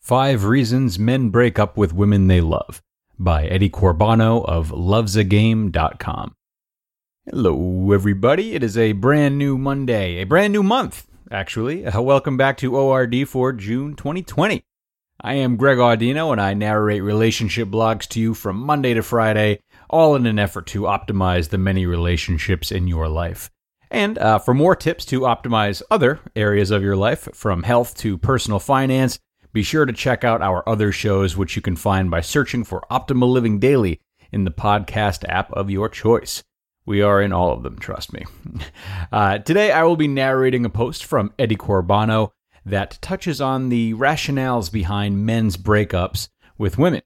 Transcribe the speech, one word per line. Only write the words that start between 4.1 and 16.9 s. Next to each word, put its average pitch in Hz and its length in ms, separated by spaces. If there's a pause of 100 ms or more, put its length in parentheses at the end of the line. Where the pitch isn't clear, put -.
of 82 260
loves 98 460
a 107 80
game 104 460
dot 80 280
com. - 380 (880)
Hello, 92 640
everybody. 104 640
It 143 80
is 110 140
a 110 160
brand 139 460
new 139 180
Monday, 123 640
a 95 40
brand 185 280
new 208 100
month, 220 440 (240)
actually. 117 560
Uh, 104 160
welcome 135 340
back 135 220
to 127 180
O 135 140
R 131 160
D 123 180
for 131 300
June 120 420
twenty 165 260
twenty. 185 440 (560)
I 131 140
am 127 200
Greg 131 220
Audino, 123 540
and 110 60
I 98 140
narrate 107 500